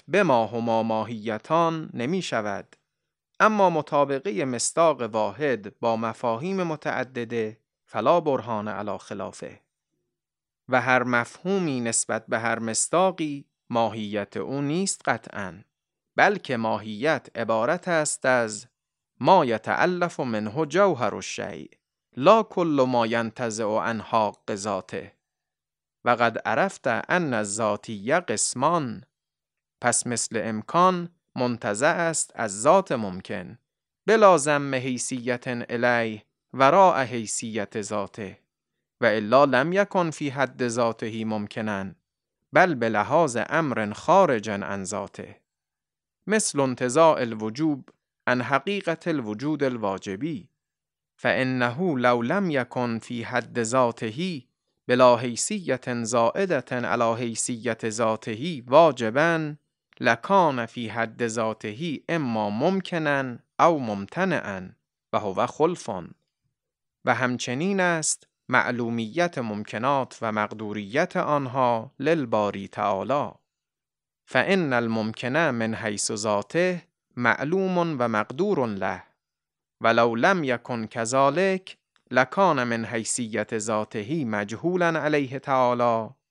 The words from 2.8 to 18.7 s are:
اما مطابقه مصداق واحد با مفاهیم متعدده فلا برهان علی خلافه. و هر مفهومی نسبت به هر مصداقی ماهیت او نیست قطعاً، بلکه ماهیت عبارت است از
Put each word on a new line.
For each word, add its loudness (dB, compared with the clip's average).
اما 6
مطابقه 0
مصداق 2
واحد -2
با 2
مفاهیم -4
متعدده -4
فلا 2
برهان -2
علی -6
خلافه. -12
و 4
هر 4
مفهومی -2
نسبت -2
به -2
هر -2
مصداقی -2
ماهیت -2
او -4
نیست -4
قطعاً، -6
بلکه 2
ماهیت -2
عبارت -2
است -2
از 0